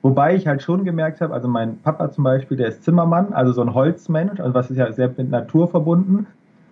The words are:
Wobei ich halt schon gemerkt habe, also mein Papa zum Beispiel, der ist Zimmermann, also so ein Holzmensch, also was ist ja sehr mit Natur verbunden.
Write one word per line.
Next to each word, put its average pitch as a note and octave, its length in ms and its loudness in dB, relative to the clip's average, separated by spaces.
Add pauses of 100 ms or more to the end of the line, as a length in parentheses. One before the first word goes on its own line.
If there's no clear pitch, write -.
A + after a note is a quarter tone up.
Wobei C#3 340 4
ich F#3 100 0
halt C#3 160 0
schon F#3 220 -2
gemerkt D#3+ 380 -4
habe, D#3 120 -4
also B2 140 -4
mein A2+ 300 -2
Papa D3+ 340 -4
zum C#3+ 140 -2
Beispiel, C3 320 0
der A#2+ 100 -2
ist - 160 -10
Zimmermann, E3+ 480 2
also B2+ 220 2
so A#2+ 80 0
ein A2+ 120 0
Holzmensch, E3 680 -2
also B2+ 120 -2
was B2+ 160 0
ist C3 80 -4
ja A#2+ 140 0
sehr B2+ 240 0
mit B2+ 140 -6
Natur D#3 400 0
verbunden. F3+ 580 2 (440)